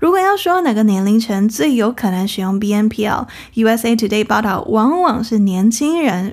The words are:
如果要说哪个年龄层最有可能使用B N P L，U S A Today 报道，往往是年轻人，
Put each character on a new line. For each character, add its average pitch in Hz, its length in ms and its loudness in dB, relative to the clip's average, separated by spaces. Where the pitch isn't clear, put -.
如 330 100 2
果 381 80 2
要 381 160 2
说 370 280 0
哪 285 100 0
个 214 100 0
年 190 220 2
龄 208 160 2
层 202 260 0
最 277 280 0
有 226 180 0
可 214 180 -2
能 185 160 -2
使 - 140 -6
用 190 180 -2
B 208 160 -2
N 214 140 2
P 214 180 -4
L，U - 640 -4
S 233 180 0
A 233 80 2
Today 214 300 0
报 214 160 0
道， 196 280 -4
往 262 340 2
往 254 200 0
是 226 180 -2
年 196 300 2
轻 311 320 0
人， 190 300 -2